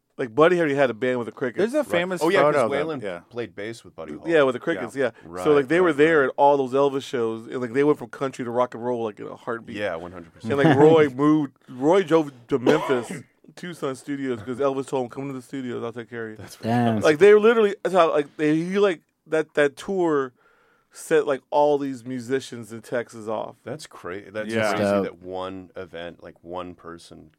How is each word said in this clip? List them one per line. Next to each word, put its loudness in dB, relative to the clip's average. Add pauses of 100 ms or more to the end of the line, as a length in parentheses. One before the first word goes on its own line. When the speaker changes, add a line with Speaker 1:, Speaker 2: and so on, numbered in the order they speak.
(180)
Speaker 1:
like, -6
Buddy 4
already 0
had 4
a -4
band -2
with -6
the -10
Crickets. -6
Speaker 2:
There's -2
a -2
Speaker 3:
Right. -2
Speaker 2:
famous -2
Speaker 3:
Oh, 2
yeah, 4
'cause 4
Speaker 2:
photo 4
of -2
them. -2 (120)
Speaker 3:
Waylon -10
Speaker 2:
Yeah. -8 (100)
Speaker 3:
played -10
bass -12
with -20
Buddy -12
Holly. -4
Speaker 1:
Yeah, 6
with 2
the -8
Crickets, -6
Speaker 2:
Yeah. -2 (120)
Speaker 1:
yeah. -20
Speaker 3:
Right, -8
Speaker 1:
So, 4
like, 2
they 2
Speaker 3:
right, 4
Speaker 1:
were 2
there 4
Speaker 3:
right. 4
Speaker 1:
at -4
all 4
those -2
Elvis 0
shows, -4
and, -8
like, -6
they 2
went 4
from -14
country -8
to -6
rock 0
and -12
roll, -4
like, -10
in -12
a -14
heartbeat. -10
Speaker 3:
Yeah, -4
one -10
hundred -18
percent. -10
Speaker 1:
And, 0
like, 6
Speaker 3:
<laughs> -
Speaker 1:
Roy 8
moved, 0 (160)
Roy 2
drove 2 (160)
to 0
Memphis, 2
<coughs> -18
Tucson -8
Studios, -6
'cause -8
Elvis 0
told -2
him, -12
"Come -10
to -10
the -12
studios, -8
I'll -8
take -14
care -10
of -12
you." -16
Speaker 3:
That's -18
Speaker 4:
Damn. 0
Speaker 1:
Like, 4
they 8
literally, 4
that's -2
how, 4
like, -2
they, 2
he, -2
like, 0 (260)
that, -2
that 2
tour -2 (580)
set, 0
like, -2
all 4
these -8
musicians -8
in -14
Texas -8
off. -6
Speaker 3:
That's -14
cra-, -14
that's -8
Speaker 2:
Yeah. 0
Speaker 3:
crazy -2
Speaker 4:
Dope. 2
Speaker 3:
that -12
one -10
event, -14
like, -20
one -12
person -20